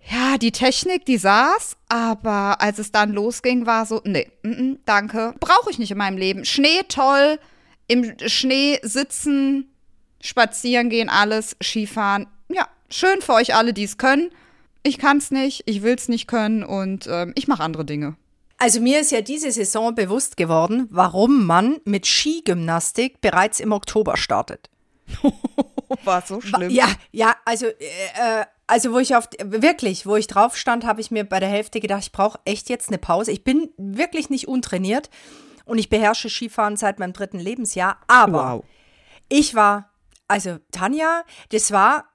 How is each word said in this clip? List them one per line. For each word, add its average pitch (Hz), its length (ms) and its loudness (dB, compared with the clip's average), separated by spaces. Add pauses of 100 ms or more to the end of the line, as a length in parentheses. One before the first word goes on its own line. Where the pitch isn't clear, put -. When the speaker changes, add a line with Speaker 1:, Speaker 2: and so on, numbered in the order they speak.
Speaker 1:
ja, 254 300 0
die 226 140 0
Technik, 262 540 0
die 254 120 2
saß, 226 600 2 (100)
aber 220 720 -2
als 208 160 0
es 214 140 -10
dann 208 220 2
losging, 240 520 0
war 226 220 0
so, 220 160 -4
nee, 180 260 -2 (140)
mm, 214 60 -6
mm, 262 360 -4
danke, 220 540 0
brauch 392 280 4
ich 269 120 -6
nicht 202 120 -4
in 196 60 -6
meinem 196 200 -2
Leben. 190 280 -2
Schnee, 311 440 2
toll, 277 500 4 (480)
im 240 260 0 (140)
Schnee 269 560 0
sitzen, 277 920 -2 (480)
spazieren 240 680 0
gehen, 226 180 0
alles, 214 540 2
Skifahren. 202 640 -2 (220)
Ja, 370 180 -2 (220)
schön 381 320 2
für 277 120 0
euch 220 220 4
alle, 226 180 4
die's 202 240 -6
können. 285 320 2 (540)
Ich 285 140 0
kann's 285 340 2
nicht, 269 340 -2
ich 202 180 -2
will's 247 240 0
nicht 226 200 -4
können 220 360 0
und, 190 480 -6
ähm, 175 240 -4
ich - 140 -4
mach 175 100 0
andere 156 260 -4
Dinge. 147 300 -6 (420)
Speaker 2:
Also 240 220 2
mir 269 220 4
ist 302 100 0
ja 233 100 0
diese 277 300 -6
Saison 220 440 -2
bewusst 214 420 -2
geworden, 175 520 0
warum 190 560 4
man 196 380 4
mit 202 240 -2
Skigymnastik 214 1120 -2
bereits 202 380 2
im 214 140 -4
Oktober 202 440 -2
startet. - 520 -4 (380)
Speaker 1:
<laughs> - 160 -10 (800)
War 180 220 0
so 190 120 -10
Speaker 2:
Wa-, 240 100 -8
Speaker 1:
schlimm. 185 220 -2
Speaker 2:
ja, 247 180 4 (240)
ja, 220 240 2 (100)
also, 233 200 -2
äh, 214 760 -4
äh, - 40 -4 (220)
also 240 260 2
wo 247 60 4
ich 254 160 2
auf, 233 120 2 (160)
wirklich, 214 600 0
wo 208 100 0
ich 208 120 0
drauf 226 280 4
stand, 233 300 -2
hab 240 140 0
ich 220 120 -10
mir 214 120 -2
bei 190 160 -2
der 190 100 -2
Hälfte 214 300 -4
gedacht, 196 240 -4
ich - 80 -14
brauch 208 340 0
echt 208 240 -6
jetzt 240 200 -6
eine 196 100 -4
Pause. 190 320 0
Ich - 120 -6
bin 302 340 2
wirklich 277 520 -6
nicht 262 180 -4
untrainiert 233 640 -4 (560)
und 226 120 -4
ich 214 120 -2
beherrsche 220 400 0
Skifahren 208 480 -4
seit 202 220 -2
meinem 180 140 -6
dritten 190 260 -8
Lebensjahr. 196 580 -4 (100)
Aber 190 520 6
Speaker 1:
Wow. - 60 -14 (640)
Speaker 2:
ich 294 260 2
war, 202 360 2 (360)
also 185 300 -2 (140)
Tanja, 311 520 -2 (260)
das 220 220 0
war 208 440 4